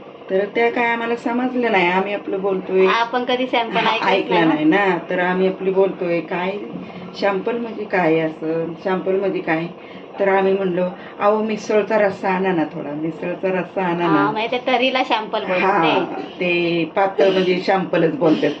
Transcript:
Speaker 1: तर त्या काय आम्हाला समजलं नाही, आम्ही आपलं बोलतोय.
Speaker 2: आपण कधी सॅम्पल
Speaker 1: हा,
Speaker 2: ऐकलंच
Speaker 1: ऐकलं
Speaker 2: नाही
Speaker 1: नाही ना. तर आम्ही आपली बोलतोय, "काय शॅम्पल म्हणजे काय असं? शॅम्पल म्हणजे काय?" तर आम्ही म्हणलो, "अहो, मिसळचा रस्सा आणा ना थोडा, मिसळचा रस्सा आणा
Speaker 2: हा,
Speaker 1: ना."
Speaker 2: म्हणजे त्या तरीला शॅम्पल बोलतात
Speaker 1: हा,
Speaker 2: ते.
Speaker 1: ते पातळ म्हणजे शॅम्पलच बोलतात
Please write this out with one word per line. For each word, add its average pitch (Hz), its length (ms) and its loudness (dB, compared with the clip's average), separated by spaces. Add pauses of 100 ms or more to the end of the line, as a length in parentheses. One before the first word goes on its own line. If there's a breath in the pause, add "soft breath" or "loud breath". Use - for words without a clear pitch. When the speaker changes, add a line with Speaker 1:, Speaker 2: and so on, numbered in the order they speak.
(300)
Speaker 1:
तर 196 140 2 (100)
त्या 233 160 4
काय 240 160 0
आम्हाला 233 300 -2
समजलं 247 560 -2
नाही, 185 140 4
आम्ही 190 280 0
आपलं 196 260 -4
बोलतोय. 190 460 2
Speaker 2:
आपण 233 380 2
कधी 247 220 0
सॅम्पल 233 300 0
Speaker 1:
हा, 220 180 2
Speaker 2:
ऐकलंच 226 180 0
Speaker 1:
ऐकलं 175 360 2
Speaker 2:
नाही 151 160 2
Speaker 1:
नाही - 0 -
ना. 180 340 4 (120)
तर 180 80 0
आम्ही 185 300 2
आपली 190 220 -2
बोलतोय, 180 500 0
"काय 185 380 -4 (600 loud breath)
शॅम्पल 202 380 0
म्हणजे 214 260 -6
काय 170 340 2
असं? 160 540 -2 (120)
शॅम्पल 190 360 0
म्हणजे 180 200 -2
काय?" 165 260 -2 (540 loud breath)
तर 196 80 2
आम्ही 190 240 4
म्हणलो, 185 320 0 (360 loud breath)
"अहो, 214 220 2
मिसळचा 214 560 0
रस्सा 196 300 0
आणा 185 240 0
ना 160 120 2
थोडा, 151 260 -8
मिसळचा 165 580 -4
रस्सा 185 340 -2
आणा 170 240 0
Speaker 2:
हा, 165 180 4
Speaker 1:
ना." 220 60 0
Speaker 2:
म्हणजे 226 280 -4
त्या 254 160 0
तरीला 262 340 2
शॅम्पल 214 360 -2
बोलतात 185 180 0
Speaker 1:
हा, 170 420 2
Speaker 2:
ते. - 180 -8
Speaker 1:
ते 170 640 0
पातळ 196 480 2
म्हणजे 185 340 2
शॅम्पलच 170 480 2
बोलतात 156 360 2 (100)